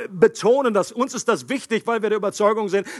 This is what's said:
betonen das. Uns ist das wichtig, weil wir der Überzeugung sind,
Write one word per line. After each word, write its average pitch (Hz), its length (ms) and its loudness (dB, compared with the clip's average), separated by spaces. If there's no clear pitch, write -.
betonen 220 640 4
das. 185 180 0
Uns 247 220 -4
ist 233 160 -4
das 135 180 0
wichtig, 226 400 -4
weil 233 140 0
wir 214 80 -2
der 214 80 0
Überzeugung 208 500 0
sind, 190 200 -2